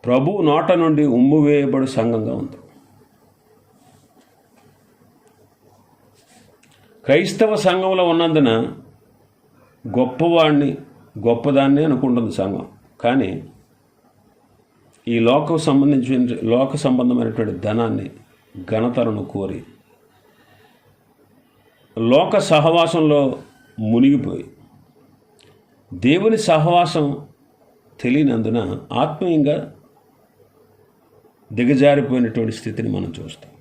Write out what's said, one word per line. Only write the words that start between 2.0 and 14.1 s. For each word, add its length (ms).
ఉంది. 240
క్రైస్తవ 520
సంఘంలో 520
ఉన్నందున 420
గొప్పవాణ్ణి, 840
గొప్పదాన్ని 680
అనుకుంటుంది 480
సంఘం. 340
కానీ 520